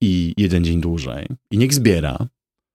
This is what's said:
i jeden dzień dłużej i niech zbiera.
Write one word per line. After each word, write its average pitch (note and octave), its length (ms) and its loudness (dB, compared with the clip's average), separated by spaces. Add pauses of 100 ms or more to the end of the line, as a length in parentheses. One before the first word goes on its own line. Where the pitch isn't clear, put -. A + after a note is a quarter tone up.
i F2+ 360 0
jeden F2+ 280 2
dzień E2+ 160 0
dłużej D2 460 -6 (240)
i G#2 80 -2
niech C3+ 160 2
zbiera. F#2 520 2 (480)